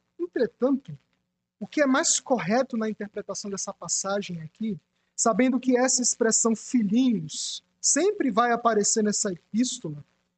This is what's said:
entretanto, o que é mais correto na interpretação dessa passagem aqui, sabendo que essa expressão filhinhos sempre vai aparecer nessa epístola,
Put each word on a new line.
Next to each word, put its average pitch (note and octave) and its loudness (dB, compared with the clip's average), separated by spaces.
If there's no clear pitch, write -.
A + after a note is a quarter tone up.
entretanto, C4 -2
o G#3 -10
que - -2
é C#4+ 4
mais C#4 2
correto A#3 0
na A3 -2
interpretação G3+ -10
dessa G3 -8
passagem F#3 -4
aqui, G3 -6
sabendo B3 2
que B3+ 2
essa B3+ 2
expressão A3+ 2
filhinhos G#3+ 0
sempre E4+ 2
vai A#3 2
aparecer A3+ 2
nessa G#3 0
epístola, E3+ -4